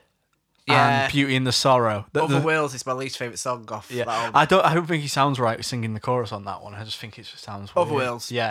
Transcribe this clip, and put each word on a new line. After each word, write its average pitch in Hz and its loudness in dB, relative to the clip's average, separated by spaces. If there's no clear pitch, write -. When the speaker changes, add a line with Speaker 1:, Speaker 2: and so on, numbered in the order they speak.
Speaker 1:
Yeah. 135 4
Speaker 2:
and 127 -2
Beauty 139 2
in 131 2
the 127 0
Sorrow. 117 4
The, 147 2
Speaker 1:
Other 139 2
Speaker 2:
the 143 2
Speaker 1:
Worlds 156 0
is 123 -10
my 131 -2
least 131 -6
favourite 120 -8
song 120 -6
off 107 -10
Speaker 2:
Yeah. 123 -2
Speaker 1:
that 117 -4
album. 117 -2
Speaker 2:
I 143 6
don't, 185 4
I 156 4
don't 170 0
think 160 -2
he 143 -8
sounds 139 2
right 113 0
singing 113 -4
the 107 -8
chorus 127 -4
on 101 -8
that 95 -10
one. 104 -14
I 101 -12
just 107 -10
think 110 -16
it 117 -18
just - -20
sounds 101 -12
weird. 175 2
Speaker 1:
Other 151 -2
Worlds. 123 -4
Speaker 2:
Yeah. 113 0